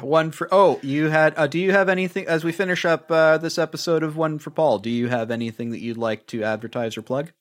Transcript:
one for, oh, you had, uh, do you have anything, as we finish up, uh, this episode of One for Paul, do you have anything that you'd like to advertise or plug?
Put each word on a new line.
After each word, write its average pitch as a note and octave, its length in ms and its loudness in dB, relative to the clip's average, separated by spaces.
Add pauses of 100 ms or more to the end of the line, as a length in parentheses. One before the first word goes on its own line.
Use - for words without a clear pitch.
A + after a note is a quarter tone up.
one D#3+ 280 2
for, E3 220 -8
oh, F#3 320 4
you D3 260 0
had, D#3 260 4
uh, D3+ 120 2
do C#3 100 -2
you F#3+ 140 0
have G3 180 4
anything, F#3 380 -2
as D#3+ 160 0
we E3 80 -2
finish F3+ 340 -2
up, D#3+ 240 0
uh, D#3+ 300 6
this D#3+ 180 -6
episode D#3+ 460 -2
of D#3 120 -4
One D#3 220 -2
for D3+ 140 -12
Paul, D3 260 2
do G#2+ 140 -4
you A#2+ 160 -2
have A#2 240 -2
anything A#2 400 -6
that G#2+ 80 -8
you'd A2+ 180 -8
like A2+ 300 -4
to A2+ 160 -6
advertise A2 520 -4
or A2+ 60 -10
plug? C#3 400 -6